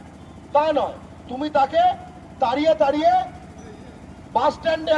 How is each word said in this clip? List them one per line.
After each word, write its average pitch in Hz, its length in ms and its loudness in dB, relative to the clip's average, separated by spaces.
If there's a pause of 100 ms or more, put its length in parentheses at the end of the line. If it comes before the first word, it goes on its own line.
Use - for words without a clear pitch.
(540)
তা 294 100 4 (140)
নয়, 185 180 -2 (340)
তুমি 262 160 -6 (120)
তাকে 294 240 2 (600)
তাড়িয়ে 285 300 2 (100)
তাড়িয়ে 294 300 4 (1200)
বাস 262 200 4
স্ট্যান্ডে 320 420 -2